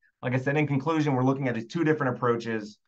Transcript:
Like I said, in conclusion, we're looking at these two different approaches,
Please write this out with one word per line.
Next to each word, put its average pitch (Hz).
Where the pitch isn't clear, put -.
Like 123
I 127
said, 139
in 151
conclusion, 143
we're 127
looking 135
at 117
these 113
two 165
different 143
approaches, 113